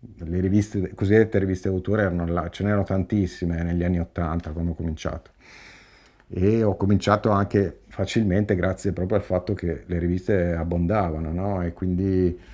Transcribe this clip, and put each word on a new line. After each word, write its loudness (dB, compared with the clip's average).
le -6
riviste, 0
cosiddette 4
riviste -2
d'autore 0
erano 0
là, -2
ce -6
n'erano 2
tantissime -2
negli 0
anni 2
ottanta -4
quando -4
ho -4
cominciato. -6
E 2
ho 2
cominciato 4
anche 2
facilmente 0
grazie 0
proprio 0
al -4
fatto -2
che -4
le -4
riviste 0
abbondavano, 0
no? -2
E -4
quindi 0